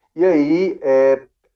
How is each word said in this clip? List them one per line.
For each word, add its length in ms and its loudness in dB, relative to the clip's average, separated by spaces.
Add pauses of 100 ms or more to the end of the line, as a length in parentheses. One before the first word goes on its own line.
(160)
e 80 0
aí, 560 0
é, 420 0 (340)